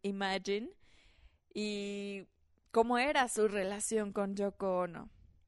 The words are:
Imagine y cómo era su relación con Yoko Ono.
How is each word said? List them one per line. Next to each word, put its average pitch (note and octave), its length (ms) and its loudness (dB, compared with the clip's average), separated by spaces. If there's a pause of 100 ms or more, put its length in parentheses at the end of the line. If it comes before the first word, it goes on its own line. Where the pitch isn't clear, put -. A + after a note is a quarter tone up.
Imagine G3 640 -2 (840)
y G3+ 680 -4 (520)
cómo A#3 220 4
era C4+ 320 4
su G#3+ 180 4
relación G3+ 640 0
con G3 240 -2
Yoko G3 440 0
Ono. E3+ 300 -6 (380)